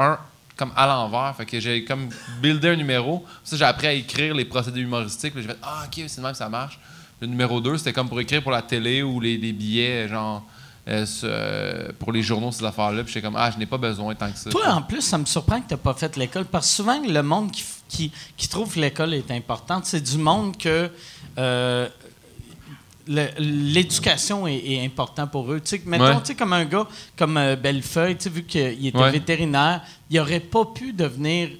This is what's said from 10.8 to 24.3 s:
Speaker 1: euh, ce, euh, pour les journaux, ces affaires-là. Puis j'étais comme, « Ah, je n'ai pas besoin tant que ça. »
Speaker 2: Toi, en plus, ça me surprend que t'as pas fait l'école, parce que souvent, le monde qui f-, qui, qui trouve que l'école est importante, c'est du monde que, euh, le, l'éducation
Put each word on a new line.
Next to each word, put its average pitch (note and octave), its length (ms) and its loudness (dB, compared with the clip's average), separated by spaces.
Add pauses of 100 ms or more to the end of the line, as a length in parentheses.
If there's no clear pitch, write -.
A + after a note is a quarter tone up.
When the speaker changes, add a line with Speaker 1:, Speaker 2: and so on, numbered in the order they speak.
Speaker 1:
euh, G#2+ 180 0
ce, - 200 -8
euh, G#2 720 -4
pour - 140 -4
les A2+ 100 2
journaux, A2 300 0
ces A#2 140 -6
affaires-là. G#2+ 380 0
Puis A#2 100 -8
j'étais G#2+ 120 -6
comme, « G#2+ 120 -4
Ah, A#2 140 2
je G#2 60 -6
n'ai G#2+ 80 -2
pas C3+ 120 -2
besoin G#2+ 380 -2
tant G#2 160 -4
que G2 60 -10
ça. » - 140 -10
Speaker 2:
Toi, G#4 180 2
en F3 120 2
plus, A3+ 200 -4
ça - 160 0
me D3 80 0
surprend E3+ 360 2
que - 80 -14
t'as D#3 80 -2
pas C#3 160 0
fait D3+ 240 -4
l'école, C#3 280 -2
parce E3 240 0
que - 60 4
souvent, A#3+ 300 0
le D#3 180 4
monde F#3 280 0
qui - 100 -6
f-, - 40 -8 (220)
qui, D#3+ 240 -4 (240)
qui - 140 -4
trouve G3 240 -4
que E3+ 60 0
l'école D#3 340 0
est C3+ 180 -4
importante, B2 540 -4
c'est E3 160 0
du C3+ 160 -2
monde F#3 400 2
que, E3 320 2 (480)
euh, B2 500 2 (1200)
le, D3 200 0 (100)
l'éducation D#3 1080 2